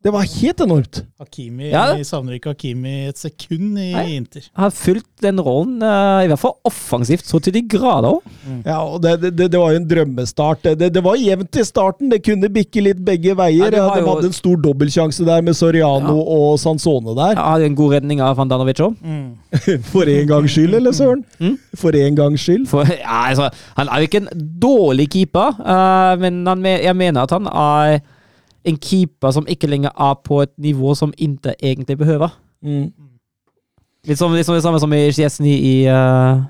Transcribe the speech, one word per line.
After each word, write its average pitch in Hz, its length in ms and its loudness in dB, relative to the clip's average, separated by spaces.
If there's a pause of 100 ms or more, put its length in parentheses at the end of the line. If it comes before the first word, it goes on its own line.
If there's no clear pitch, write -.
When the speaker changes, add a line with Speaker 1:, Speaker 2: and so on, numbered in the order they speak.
Speaker 1:
Det 208 100 2
var 202 80 2
helt - 400 -2
enormt. 165 400 0 (180)
Speaker 2:
Hakimi, 131 520 -12
Speaker 3:
Ja. 190 240 2
Speaker 2:
jeg 147 100 -6
savner 131 340 -8
ikke 147 140 -8
Hakimi 135 560 -8
et 139 80 -12
sekund 196 640 -8
i 185 120 -6
Speaker 3:
Nei. 170 240 -4
Speaker 2:
Inter. 123 260 -12 (140)
Speaker 3:
Har 196 140 0
fulgt - 500 -4
den 196 180 0
rollen, 175 440 -2
eh, 196 420 2
i 185 40 2
hvert 151 120 0
fall 262 140 -2 (100)
offensivt, 127 640 -2
så 156 160 0
til 190 100 0
de 220 120 0
grader 214 440 0
også. 330 140 0 (260)
Speaker 2:
Mm. 127 180 -10
Speaker 1:
Ja, 156 200 -4
og 156 160 -6
det, 165 180 2
det, 175 160 -2
det, 180 160 0
det 180 80 2
var 165 140 4
jo - 80 4
en 170 60 -6
drømmestart. 151 760 -2
Det, 156 160 0
det, 175 160 0
det 180 100 2
var 190 140 4
jevnt 196 400 -2
i 247 80 2
starten. 196 440 -2
Det 220 140 0
kunne 208 240 0
bikke 208 360 -2
litt 196 200 0
begge 185 320 0
veier. 180 300 4
Speaker 3:
Ja, 214 60 2
du 202 180 2
har 196 60 -2
Speaker 1:
De 180 100 2
Speaker 3:
jo 180 100 2
Speaker 1:
hadde 156 120 -2
en 185 40 -2
stor 180 300 0
dobbeltsjanse 147 640 0
der 165 160 4
med 170 140 0
Soriano 151 600 2
Speaker 3:
Ja. 156 80 0
Speaker 1:
og 151 360 2
Sansone 139 560 -2
der. 165 200 0
Speaker 3:
Ja, 156 220 0
hadde 160 80 2
en 147 100 0
god 147 180 2
redning 143 280 0
av 131 160 0
Handanovic 131 420 0
også. 208 240 0
Speaker 2:
Mm. 139 340 -10 (440)
Speaker 1:
<laughs> - 20 -12
For 185 200 0
en 147 240 2
gangs 147 260 2
skyld, 165 220 4
eller, 247 180 2
Søren? 247 320 2 (160)
Speaker 3:
Mm. 208 160 0 (180)
Speaker 1:
For 165 160 0
en 143 240 2
gangs 147 240 2
skyld. 220 280 0
Speaker 3:
For, 143 180 0
ja, 123 480 0
altså, 139 160 0 (260)
han 139 140 -2
er 120 80 -2
jo 156 100 0
ikke 202 140 0 (100)
en 160 280 -10
dårlig 170 500 2
keeper, 190 500 0
eh, 185 580 2
men 180 280 -2
han 185 160 0
me-, 185 220 0
jeg 180 120 2
mener 175 280 2
at 143 80 -2
han 190 160 -2
er 151 520 2 (680)
en 165 100 0
keeper 165 560 -2
som 147 140 -2
ikke 139 240 -4
lenger 143 280 -2
er 139 180 2
på 143 280 -2
et 143 160 -4
nivå 143 340 0
som 147 240 -2
Inter 143 360 -4 (100)
egentlig 135 340 -4
behøver. 156 320 0 (320)
Speaker 1:
Mm. 147 300 -6 (1120)
Speaker 3:
Litt 147 120 -2
som, 170 180 0
litt 165 100 0
som 170 100 0
det 165 80 2
samme 165 180 2
som 151 100 0
i 147 180 2
Szczesny 147 460 0
i, 131 320 2
eh, 131 640 4